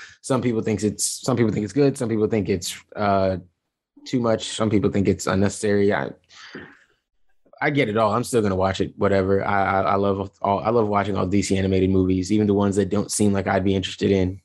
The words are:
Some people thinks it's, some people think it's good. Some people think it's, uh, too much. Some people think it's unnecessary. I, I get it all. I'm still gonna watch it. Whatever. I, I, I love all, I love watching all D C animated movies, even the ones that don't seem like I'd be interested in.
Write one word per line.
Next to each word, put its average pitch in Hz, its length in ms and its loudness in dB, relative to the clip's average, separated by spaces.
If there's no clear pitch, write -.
Some 131 200 -2
people 113 200 -2
thinks 107 220 -2
it's, 101 200 -2
some 127 140 0
people 110 160 2
think 104 140 -4
it's 101 80 -10
good. 139 240 2
Some 120 100 -4
people 107 200 0
think 104 200 0
it's, 95 300 -4
uh, 98 420 0
too 127 160 -2
much. 113 340 -2
Some 110 140 0
people 101 200 2
think 101 200 0
it's 92 180 -2
unnecessary. 101 680 0
I, 69 160 -4
I 147 80 0
get 139 200 0
it 104 80 0
all. 107 160 2
I'm 117 100 0
still 120 180 0
gonna 98 140 0
watch 95 240 0
it. 92 180 -2
Whatever. 98 480 2
I, 101 200 0
I, 95 160 0
I 95 140 2
love 98 360 -2
all, 101 180 0
I 110 100 -2
love 117 180 2
watching 101 300 -2
all 98 100 -2
D 98 140 2
C 95 160 0
animated 95 320 2
movies, 92 420 2
even 107 160 2
the 101 60 4
ones 101 240 2
that 98 120 0
don't 101 220 -2
seem 104 220 2
like 98 140 -2
I'd 98 180 2
be 98 100 2
interested 98 340 -2
in. 92 360 2